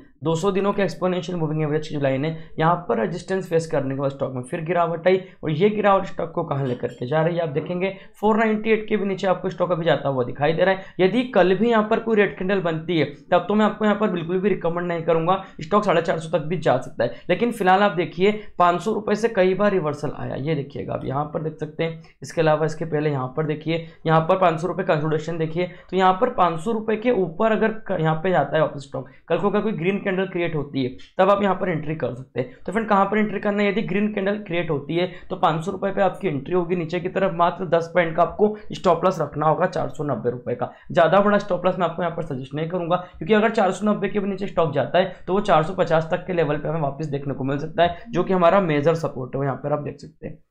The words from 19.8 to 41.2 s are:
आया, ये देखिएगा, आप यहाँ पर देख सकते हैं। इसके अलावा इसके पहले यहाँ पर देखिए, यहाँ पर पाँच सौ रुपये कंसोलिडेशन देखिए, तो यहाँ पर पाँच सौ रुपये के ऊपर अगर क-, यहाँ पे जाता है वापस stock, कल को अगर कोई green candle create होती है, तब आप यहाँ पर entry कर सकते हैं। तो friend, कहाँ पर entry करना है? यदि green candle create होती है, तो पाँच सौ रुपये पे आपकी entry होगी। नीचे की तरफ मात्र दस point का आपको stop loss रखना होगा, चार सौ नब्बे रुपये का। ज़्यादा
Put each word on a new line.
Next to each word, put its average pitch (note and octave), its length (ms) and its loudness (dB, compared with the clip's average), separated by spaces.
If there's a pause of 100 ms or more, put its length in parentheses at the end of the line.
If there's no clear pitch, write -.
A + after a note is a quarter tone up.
आया, A#2+ 200 -6
ये D3+ 180 -2
देखिएगा, A#2 400 -6
आप - 100 -6
यहाँ C3+ 200 -2
पर D#3 180 -6
देख D#3 140 -6
सकते D#3 280 -6
हैं। D#3+ 180 -6 (200)
इसके C3 180 -4
अलावा D#3 260 4
इसके D#3+ 200 -4
पहले D3+ 240 0
यहाँ C3 260 -2
पर D#3 100 -2
देखिए, D#3+ 400 -4 (200)
यहाँ D#3+ 140 6
पर F3 180 2
पाँच E3 220 2
सौ F3+ 80 -2
रुपये F3 180 -4
कंसोलिडेशन D#3 520 0
देखिए, E3 320 -2 (200)
तो F3+ 60 -2
यहाँ F#3 180 6
पर F#3 200 0
पाँच E3+ 260 2
सौ A3+ 120 -2
रुपये G#3+ 260 -2
के A#3+ 140 0
ऊपर F#3+ 400 0
अगर G#3+ 360 0
क-, F3 120 -2
यहाँ D#3 160 2
पे F#3 140 -2
जाता D3+ 260 2
है D#3 60 4
वापस C#3 200 -4
stock, C3 260 -10 (200)
कल E3 100 0
को G3 100 0
अगर G3+ 120 0
कोई G#3 120 -2
green F3+ 280 -2
candle F#3+ 260 -2
create F3 280 -4
होती C3+ 300 -4
है, B2 40 -2 (300)
तब G3 120 6
आप G3+ 120 2
यहाँ F#3+ 120 2
पर F#3 140 -4
entry D#3+ 280 -2
कर D3+ 180 -4
सकते B2+ 260 -8
हैं। - 160 -6
तो - 160 -10
friend, A3 160 -2
कहाँ G3 160 4
पर G#3 140 0
entry G#3 220 0
करना G#3 220 0
है? G3+ 60 2
यदि G3+ 140 0
green G#3 320 0
candle G3+ 240 -2
create E3+ 320 -2
होती D3+ 260 -2
है, F3 100 2 (240)
तो F3+ 60 -6
पाँच D#3+ 280 2
सौ F#3+ 80 -4
रुपये G3 200 -4
पे G3 100 0
आपकी F#3+ 260 0
entry C#3+ 260 -4
होगी। F3+ 220 0
नीचे E3+ 240 -4
की F3+ 80 -4
तरफ F#3 260 0
मात्र F3 340 0
दस E3 260 2
point E3 220 2
का F3 60 4
आपको G#3 340 2 (160)
stop E3 320 2
loss F3+ 160 2
रखना D3+ 260 -2
होगा, D#3 220 4
चार D3 200 -4
सौ D3+ 160 -8
नब्बे C3 260 -2
रुपये B2 240 -4
का। B2 180 -6 (200)
ज़्यादा E3 280 6